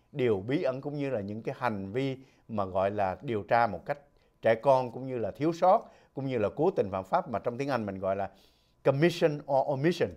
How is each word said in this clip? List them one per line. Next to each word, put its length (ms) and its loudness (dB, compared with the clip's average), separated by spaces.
điều 360 2
bí 160 0
ẩn 180 -2
cũng 160 -6
như 120 -4
là 100 -2
những 220 -6
cái 160 -6
hành 340 -4
vi 260 -2
mà 180 -2
gọi 260 2
là 300 -2
điều 220 -4
tra 240 4
một 180 -6
cách 140 -6
trẻ 140 4
con 360 4
cũng 160 -10
như 100 -6
là 140 -4
thiếu 220 0
sót, 380 2
cũng 120 -6
như 120 -2
là 180 2
cố 160 2
tình 200 -2
phạm 120 -4
pháp 260 -2
mà 100 -2
trong 180 -4
tiếng 120 -4
Anh 160 -2
mình 140 -6
gọi 160 -2
là 140 -4
commission 560 4
or 160 4
omission. 500 0